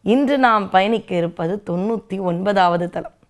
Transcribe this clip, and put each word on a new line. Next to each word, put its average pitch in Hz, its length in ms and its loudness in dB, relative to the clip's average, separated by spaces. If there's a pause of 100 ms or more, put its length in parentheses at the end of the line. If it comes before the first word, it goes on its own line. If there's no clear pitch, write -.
இன்று 262 360 2
நாம் 220 320 2
பயணிக்க 196 440 0
இருப்பது 170 560 -2
தொண்ணூத்தி 190 500 -4
ஒன்பதாவது 180 720 0
தலம். - 240 -10 (160)